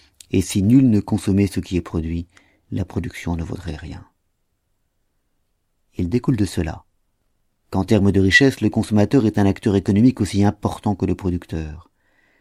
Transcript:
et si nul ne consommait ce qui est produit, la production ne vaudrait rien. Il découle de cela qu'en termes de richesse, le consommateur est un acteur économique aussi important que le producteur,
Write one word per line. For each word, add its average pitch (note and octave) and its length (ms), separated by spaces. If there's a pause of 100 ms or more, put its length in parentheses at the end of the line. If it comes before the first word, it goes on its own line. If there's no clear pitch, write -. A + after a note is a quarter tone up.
(300)
et G2 100
si G2 220
nul B2+ 260
ne G#2 120
consommait G2+ 460
ce F#2+ 140
qui F2+ 160
est E2+ 60
produit, E2+ 440 (440)
la G2 160
production F2 500
ne E2 80
vaudrait E2 320
rien. D2+ 300 (1900)
Il F2+ 120
découle B2 280
de G2+ 100
cela D#2+ 380 (880)
qu'en F#2 80
termes G2 300
de G2 80
richesse, C3 400
le G#2+ 100
consommateur G#2+ 560
est G#2+ 100
un G2+ 100
acteur G2 280
économique G#2+ 460
aussi G2+ 240
important - 500
que F#2+ 120
le F2+ 100
producteur, D#2+ 760 (500)